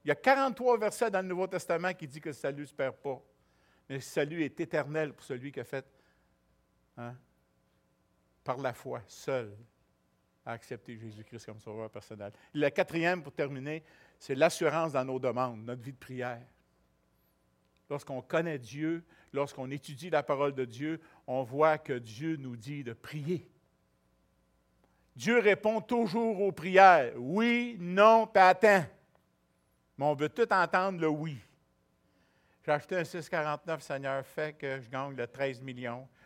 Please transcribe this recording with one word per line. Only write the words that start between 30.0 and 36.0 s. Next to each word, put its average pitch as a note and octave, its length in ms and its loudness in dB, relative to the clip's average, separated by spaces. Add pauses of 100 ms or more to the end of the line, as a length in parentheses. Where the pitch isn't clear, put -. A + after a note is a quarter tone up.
on D3+ 80 4
veut C#3+ 160 -2
tout A#3 240 0
entendre F#3 480 2
le D#3 80 2
oui. D3+ 300 -4 (1200)
J'ai D#3+ 80 0
acheté D3 260 -2
un F3 60 0
six D#3+ 240 -10
quarante-neuf, D3+ 540 -4
Seigneur, C#3 420 -6
fait D3+ 320 -8
que C3+ 240 -8
je A#2 80 -18
gagne C3+ 280 -8
le B2 100 -6
treize C3+ 340 -6
millions. B2+ 480 -10 (180)